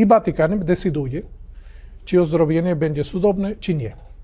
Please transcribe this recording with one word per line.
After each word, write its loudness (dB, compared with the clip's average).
i 6
Watykanem 2
decyduje, -2
czy 4
uzdrowienie 2
będzie -2
cudowne, 0
czy -4
nie. -6